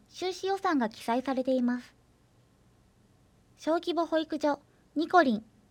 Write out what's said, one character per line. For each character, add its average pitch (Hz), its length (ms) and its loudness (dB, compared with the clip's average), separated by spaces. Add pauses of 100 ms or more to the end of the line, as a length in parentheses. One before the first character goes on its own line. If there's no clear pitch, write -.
収 359 240 -6
支 370 160 -6
予 392 100 0
算 349 200 0
が 226 100 0
記 - 160 -18
載 240 180 0
さ 277 100 -4
れ 254 120 -2
て 262 80 0
い 254 100 2
ま 247 160 0
す。 - 160 -18 (1600)
小 302 180 -2
規 339 200 -2
模 330 100 0
保 320 140 0
育 320 220 -4
所、 294 180 0 (380)
ニ 302 120 -2
コ 349 140 8
リ 247 120 2
ン、 - 100 -6 (260)